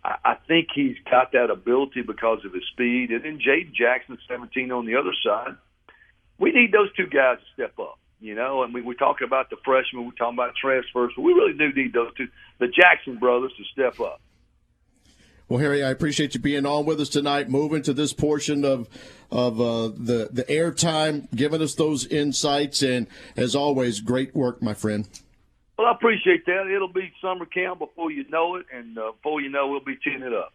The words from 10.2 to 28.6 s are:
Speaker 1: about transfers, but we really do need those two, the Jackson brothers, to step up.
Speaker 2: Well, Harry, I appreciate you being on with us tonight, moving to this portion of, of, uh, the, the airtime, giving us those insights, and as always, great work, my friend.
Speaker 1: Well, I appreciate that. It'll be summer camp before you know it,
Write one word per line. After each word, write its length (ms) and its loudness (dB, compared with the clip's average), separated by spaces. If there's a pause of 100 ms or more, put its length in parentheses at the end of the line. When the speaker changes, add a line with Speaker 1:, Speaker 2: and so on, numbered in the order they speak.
Speaker 1:
about 280 -4
transfers, 540 0
but 80 -8
we 100 6
really 200 6
do 200 0
need 200 -2
those 240 0
two, 100 -8 (320)
the 80 0
Jackson 520 4
brothers, 380 2
to 160 -18
step 280 -2
up. 200 -6 (1300)
Speaker 2:
Well, 140 0
Harry, 240 2
I 60 2
appreciate 440 -2
you 60 -6
being 260 0
on 200 0
with 140 0
us 80 -2
tonight, 420 0
moving 320 0
to 100 0
this 200 0
portion 520 0
of, 240 0 (420)
of, 300 0
uh, 280 0
the, 440 -2
the 160 -2
airtime, 880 0
giving 260 2
us 140 -4
those 300 0
insights, 760 0
and 240 2 (300)
as 180 0
always, 460 2
great 340 -2
work, 260 0
my 140 -2
friend. 320 -2 (720)
Speaker 1:
Well, 80 4
I 60 4
appreciate 540 2
that. 200 0
It'll 220 -2
be 320 -6
summer 260 -6
camp 320 -4
before 320 -6
you 180 -8
know 280 0
it, 160 -12